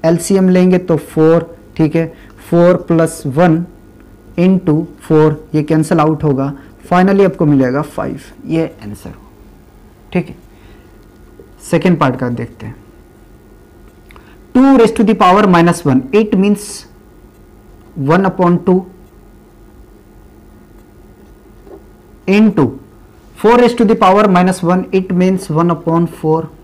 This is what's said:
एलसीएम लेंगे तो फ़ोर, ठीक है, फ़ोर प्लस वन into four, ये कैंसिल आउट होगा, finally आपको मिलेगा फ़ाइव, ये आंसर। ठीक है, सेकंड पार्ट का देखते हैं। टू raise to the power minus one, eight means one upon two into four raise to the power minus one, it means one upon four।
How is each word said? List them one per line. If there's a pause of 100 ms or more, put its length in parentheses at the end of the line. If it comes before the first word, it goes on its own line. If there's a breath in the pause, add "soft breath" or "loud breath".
एलसीएम
लेंगे
तो
फ़ोर, (200)
ठीक
है, (440 loud breath)
फ़ोर (120)
प्लस
वन (760)
into (320)
four, (220)
ये
कैंसिल
आउट
होगा, (400 loud breath)
finally
आपको
मिलेगा
फ़ाइव, (260)
ये (180)
आंसर। (1000)
ठीक
है, (1300 soft breath)
सेकंड
पार्ट
का
देखते
हैं। (1800 loud breath)
टू
raise
to
the
power
minus
one, (140)
eight (100)
means (1400)
one
upon
two (3500)
into (760)
four
raise
to
the
power
minus
one,
it (140)
means (120)
one
upon (140)
four। (220)